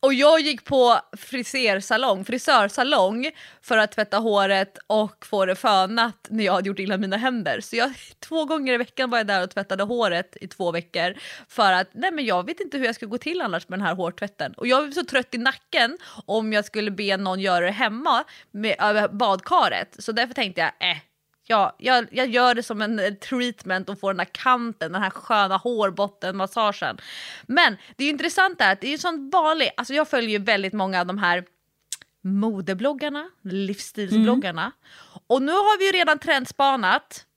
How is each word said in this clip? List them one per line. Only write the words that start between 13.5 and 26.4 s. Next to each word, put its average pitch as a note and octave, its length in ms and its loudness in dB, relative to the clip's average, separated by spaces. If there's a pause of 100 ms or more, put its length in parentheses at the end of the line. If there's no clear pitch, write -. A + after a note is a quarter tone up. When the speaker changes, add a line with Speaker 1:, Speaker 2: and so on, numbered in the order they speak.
Speaker 1:
med F#3 100 -6
den G3+ 80 -2
här E3 80 0
hårtvätten. F3+ 580 -6
Och - 140 -6
jag B3+ 140 4
var D4 100 -6
så E4 140 -4
trött C4 280 -2
i B3+ 40 -6
nacken C4+ 600 -2 (280)
om G#3+ 280 -2
jag G#3 120 2
skulle G#3 260 -4
be G3 260 -2
någon F#3+ 220 -2
göra F3+ 260 2
det F#3 60 0
hemma A#3+ 520 0 (280)
med, G#3 280 -2
över G#3 280 2
badkaret. G3+ 920 0
Så - 120 -8
därför A#3 220 -2
tänkte F#3+ 280 -4
jag, E3+ 300 0
eh, D#3 60 -2 (500)
ja, G#3 320 2
jag, B3 320 2
jag B3+ 160 0
gör B3 280 4
det A#3+ 80 -4
som G#3+ 180 -6
en, G#3+ 180 -2
eh, G3+ 140 0
treatment G3 760 -4
och G3 100 -10
får G3 140 -2
den F3+ 60 -6
här F3 120 -4
kanten, A#3 600 -2
den F#3+ 100 -4
här F#3+ 80 -2
sköna G3 480 0
hårbottenmassagen. G3 1400 -2 (480)